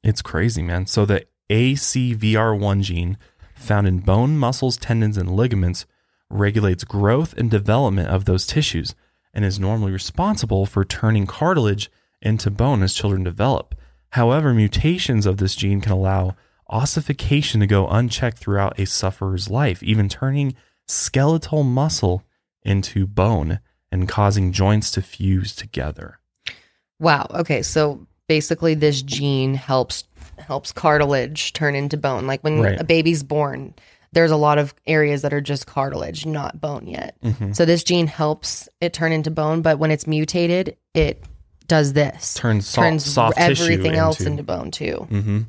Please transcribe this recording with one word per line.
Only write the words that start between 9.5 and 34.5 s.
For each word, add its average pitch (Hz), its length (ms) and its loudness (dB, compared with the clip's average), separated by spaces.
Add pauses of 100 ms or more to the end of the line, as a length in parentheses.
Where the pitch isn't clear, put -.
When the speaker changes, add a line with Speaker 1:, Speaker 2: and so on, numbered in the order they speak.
Speaker 1:
normally 98 320 0
responsible 98 720 -2
for 98 180 0
turning 107 440 0
cartilage 117 640 0 (320)
into 110 280 0
bone 113 320 2
as 95 120 0
children 98 280 0
develop. 98 520 -2 (360)
However, 127 440 2
mutations 113 720 2
of 95 100 2
this 95 180 0
gene 98 280 0
can 107 100 0
allow 95 420 0 (360)
ossification 139 880 0
to 101 60 4
go 98 200 4
unchecked 117 520 0
throughout 98 420 -2
a 98 60 0
sufferer's 95 640 -4
life, 117 320 0
even 107 260 2
turning 135 460 -2 (320)
skeletal 151 800 0
muscle 123 580 0 (400)
into 98 440 0
bone 92 540 0 (300)
and 92 180 -2
causing 101 440 2
joints 101 400 2
to 98 100 -2
fuse 95 520 -2
together. - 640 -10 (800)
Speaker 2:
Wow. 156 320 2
Okay. 165 320 -2
So 151 440 -2 (200)
basically 160 480 2
this 147 280 2
gene 139 520 -2
helps, 131 500 -2 (340)
helps - 340 -8
cartilage 147 800 0
turn 147 220 -2
into 143 240 -4
bone. 131 280 -2
Like 135 160 -4
when 151 200 2
Speaker 1:
Right. 98 180 2
Speaker 2:
a 160 40 -4
baby's 165 380 2
born, 139 520 -4 (400)
there's 165 160 4
a 156 60 2
lot 147 220 4